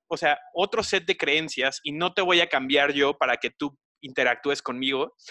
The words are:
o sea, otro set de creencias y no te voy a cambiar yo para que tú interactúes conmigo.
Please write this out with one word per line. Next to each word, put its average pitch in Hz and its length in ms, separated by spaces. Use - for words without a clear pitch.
o 165 100
sea, 147 220
otro 202 300
set 185 220
de 180 100
creencias 143 640
y 151 80
no 170 220
te 202 100
voy 180 180
a 170 80
cambiar 143 440
yo 143 240
para 127 220
que 120 120
tú 143 260
interactúes 131 640
conmigo. 135 520